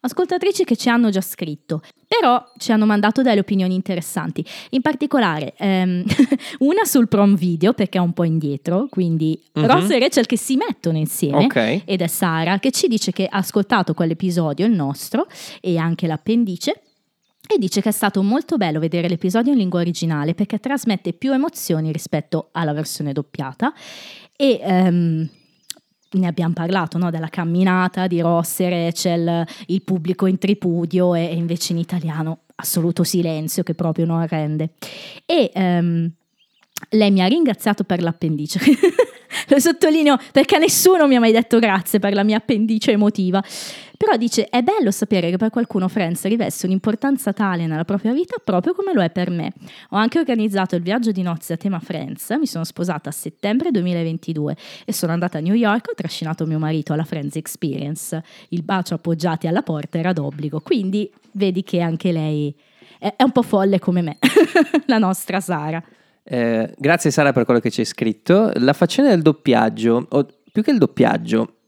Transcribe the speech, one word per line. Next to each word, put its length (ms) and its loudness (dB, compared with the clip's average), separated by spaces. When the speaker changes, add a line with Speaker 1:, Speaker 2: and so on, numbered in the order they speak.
Speaker 1:
Ascoltatrici 600 0
che 120 2
ci 120 -2
hanno 220 4
già 100 0
scritto, 640 -8
però 340 2
ci 160 -2
hanno 140 4
mandato 340 2
delle 200 4
opinioni 340 0
interessanti. 680 -6
In 100 0
particolare, 800 0
ehm, 480 0
<laughs> 540 -2
una 260 2
sul 220 4
prom 280 4
video, 380 2
perché 240 -2
è 20 2
un 140 0
po' 100 0
indietro, 640 -2
quindi 500 0
Speaker 2:
Mhm. 140 0
Speaker 1:
Ross 240 4
e 80 4
Rachel 260 4
che 140 -2
si 180 -2
mettono 400 -2
insieme, 480 0
Speaker 2:
Ok. 400 2
Speaker 1:
ed 160 -2
è 60 0
Sara 520 0
che 120 0
ci 180 0
dice 240 0
che 140 -2
ha 100 -4
ascoltato 560 0
quell'episodio, 720 -2
il 80 2
nostro, 540 -2
e 160 -2
anche 300 -2
l'appendice, 760 -2
e 120 0
dice 240 -2
che 80 0
è 20 -2
stato 300 0
molto 340 0
bello 240 0
vedere 260 -2
l'episodio 460 0
in 60 4
lingua 220 0
originale 520 -2
perché 280 -4
trasmette 520 -4
più 220 -4
emozioni 580 -2
rispetto 600 -4
alla 200 -2
versione 400 -6
doppiata. 580 -6
E, 280 2
ehm, 680 2
ne 140 2
abbiamo 280 -2
parlato, 440 -2
no? 120 0
Della 180 -6
camminata 800 0
di 120 0
Ross 380 0
e 100 0
Rachel, 800 0
il 160 -2
pubblico 440 -2
in 120 2
tripudio 760 0
e, 120 0
e 80 -6
invece 380 -4
in 60 -2
italiano 600 -4
assoluto 480 -2
silenzio 580 -2
che 140 -4
proprio 300 -2
non 200 -2
rende. 440 -4
E, 300 2
ehm, 560 0
lei 220 4
mi 100 4
ha 40 4
ringraziato 580 0
per 180 -2
l'appendice. 560 -4
<laughs> 880 2
Lo 120 6
sottolineo 580 4
perché 260 4
nessuno 480 6
mi 80 6
ha 60 6
mai 120 6
detto 280 4
grazie 400 2
per 140 0
la 100 2
mia 140 2
appendice 540 0
emotiva. 500 2
Però 200 2
dice, 320 0
"È 140 0
bello 280 2
sapere 400 0
che 60 0
per 140 0
qualcuno 360 -2
Friends 380 -2
riveste 420 -2
un'importanza 680 0
tale 320 -2
nella 180 -2
propria 280 -2
vita 300 -2
proprio 320 0
come 200 -4
lo 80 2
è 80 0
per 200 -4
me. 220 -4
Ho 60 -4
anche 220 0
organizzato 560 0
il 80 -2
viaggio 300 -2
di 100 -4
nozze 300 -4
a 40 -4
tema 240 -4
Friends. 500 -10
Mi 60 0
sono 180 -4
sposata 460 -6
a 20 -10
settembre 580 -4
duemilaventidue 840 -2
e 60 -6
sono 200 -2
andata 260 -2
a 40 -4
New 120 0
York. 360 0
Ho 40 -6
trascinato 520 -6
mio 120 -2
marito 360 -2
alla 100 -2
Friends 320 -8
Experience. 840 -8
Il 140 -6
bacio 320 -4
appoggiati 520 -2
alla 160 0
porta 360 -6
era 140 -2
d'obbligo." 480 -6
Quindi 500 -2
vedi 300 0
che 180 -2
anche 300 -2
lei 440 -2
è, 180 -6
è 60 -2
un 100 0
po' 100 0
folle 360 0
come 240 -2
me, 140 -6
<laughs> 320 2
la 120 2
nostra 420 -2
Sara. 420 -6
Speaker 2:
Eh, 560 -2
grazie 320 2
Sara 220 2
per 120 2
quello 160 4
che 100 -2
ci 100 -6
hai 60 0
scritto. 720 2
La 160 2
faccenda 380 4
del 120 4
doppiaggio, 880 2
o 160 2
più 100 -2
che 80 0
il 80 4
doppiaggio 800 2